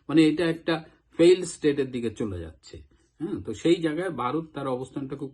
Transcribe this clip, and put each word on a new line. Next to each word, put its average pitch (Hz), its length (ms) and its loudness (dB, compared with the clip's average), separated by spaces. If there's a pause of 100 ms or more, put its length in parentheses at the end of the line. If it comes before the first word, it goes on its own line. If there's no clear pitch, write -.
মানে 156 200 6
এটা 156 180 2
একটা 165 380 -2 (340)
ফেইল 180 280 8
স্টেটের 143 460 -2
দিকে 120 180 -4
চলে 104 300 -6
যাচ্ছে। - 380 -16 (420)
হ্যাঁ, 151 220 -8
তো 110 120 -10
সেই 160 220 2
জায়গায় 165 340 -4
ভারত 135 440 -4
তার 139 140 -8
অবস্থানটা 131 480 -8
খুব 135 180 -10